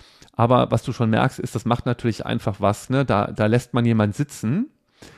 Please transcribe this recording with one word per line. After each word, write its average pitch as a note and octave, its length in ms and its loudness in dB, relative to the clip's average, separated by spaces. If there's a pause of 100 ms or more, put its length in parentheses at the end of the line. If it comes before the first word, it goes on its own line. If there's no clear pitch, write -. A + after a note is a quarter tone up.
(340)
aber B2 380 4
was A#2 100 0
du - 100 -6
schon A2+ 200 0
merkst, A#2 260 2
ist, - 160 -8
das A2 120 -6
macht A#2 200 -2
natürlich A#2+ 400 -2
einfach A2+ 340 -4
was, G2+ 300 -2
ne? C3+ 160 0
Da, - 220 2
da - 180 -2
lässt A#2+ 300 0
man A#2+ 100 2
jemand A2 300 2
sitzen D3 560 -4 (460)